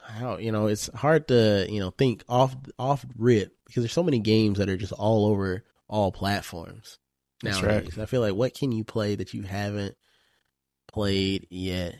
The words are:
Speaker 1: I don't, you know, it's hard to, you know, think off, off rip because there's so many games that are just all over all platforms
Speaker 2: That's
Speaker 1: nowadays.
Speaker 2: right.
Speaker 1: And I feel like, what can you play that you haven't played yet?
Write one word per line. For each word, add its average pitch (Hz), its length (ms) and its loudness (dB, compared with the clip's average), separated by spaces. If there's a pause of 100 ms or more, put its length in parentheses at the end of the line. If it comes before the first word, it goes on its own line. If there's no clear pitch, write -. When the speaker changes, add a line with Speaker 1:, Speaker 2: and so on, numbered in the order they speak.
Speaker 1:
I 110 120 -10
don't, 110 220 -6
you 113 100 -2
know, 107 140 0
it's 107 280 -2
hard 147 340 2
to, 107 400 6
you 104 120 -4
know, 92 100 -2
think 123 380 0
off, 131 260 4 (240)
off 135 260 -2 (120)
rip 113 400 4 (100)
because - 160 -2
there's 117 100 -4
so 170 120 0
many 147 140 2
games 107 400 4
that 98 100 0
are 98 80 -2
just 95 160 -8
all 104 340 2
over 98 380 0 (240)
all 104 240 0
platforms 92 840 -8 (440)
Speaker 2:
That's 101 180 -2
Speaker 1:
nowadays. 104 240 0
Speaker 2:
right. 82 100 -12
Speaker 1:
And 107 80 -10
I 107 40 -8
feel 127 140 -2
like, 104 140 0
what 123 200 -2
can 139 160 -4
you 110 140 -2
play 104 320 -2
that 95 180 -8
you 107 80 -8
haven't 101 540 -6 (960)
played 98 580 0
yet? 90 500 -6